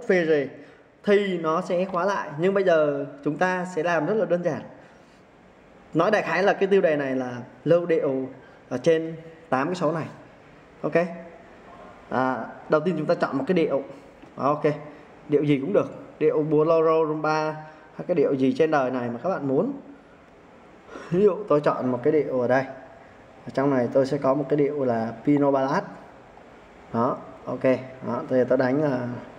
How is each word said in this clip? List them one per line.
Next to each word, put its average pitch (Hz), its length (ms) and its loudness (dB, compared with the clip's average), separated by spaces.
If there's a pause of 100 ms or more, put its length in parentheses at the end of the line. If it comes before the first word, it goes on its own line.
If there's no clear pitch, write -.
freeze 160 400 2 (560)
thì 196 340 2
nó 165 240 0
sẽ 180 240 -2
khóa 185 200 -2
lại, 196 240 -2 (100)
nhưng 185 140 2
bây 196 100 2
giờ 151 420 2 (180)
chúng 156 140 -2
ta 180 280 -2 (100)
sẽ 156 80 -2
làm 165 220 0
rất 185 80 -2
là 214 120 0
đơn 175 180 0
giản. 143 180 -4 (1300)
Nói 170 180 4
đại 202 100 6
khái 165 220 0
là 196 100 4
cái 196 140 2
tiêu 190 140 6
đề 165 140 4
này 135 200 -2
là 123 220 -4 (260)
lưu 170 220 4
điệu 139 420 0 (420)
ở 127 80 -6
trên 165 380 2 (340)
tám 135 180 0
cái 180 80 -4
số 160 160 -2
này. 123 140 -4 (760)
Ok. 151 120 -4 (1160)
À, 127 360 -2 (240)
đầu 156 120 2
tiên 170 160 -2
chúng 151 100 -4
ta 175 80 2
chọn - 220 -4
một 135 100 -2
cái 185 80 2
điệu. 139 280 0 (540)
Đó, - 60 -6
ok. 147 200 0 (680)
Điệu 147 140 4
gì 143 160 2
cũng 151 140 -4
được, 180 140 4 (320)
điệu 151 240 2
bolero, 160 640 4
rumba 156 360 -2 (520)
hay - 120 -12
cái 180 80 0
điệu 139 180 2
gì 131 240 2
trên 160 140 2
đời 131 200 2
này 123 180 -4
mà 117 140 -8
các 170 60 -2
bạn 143 180 -4
muốn. 160 240 0 (1400)
Ví 180 140 2
dụ 180 140 4 (100)
tôi 147 140 4
chọn 127 300 0
một 120 120 -2
cái 151 100 2
điệu 135 280 0
ở 120 60 0
đây. 127 160 4 (840)
Ở - 80 -12
trong 135 160 0
này 123 240 0
tôi 135 120 4
sẽ 143 120 -2
có 135 160 0
một 147 160 -2
cái 147 80 0
điệu 143 280 0
là 117 280 -2 (120)
Pino 143 260 4
Ballad. 139 320 0 (1080)
Đó, 117 240 0 (280)
ok. 127 180 -8 (440)
Đó, 120 220 -4
thì 127 200 4
tôi 127 80 4
đánh 135 240 2
là, 127 260 -2 (320)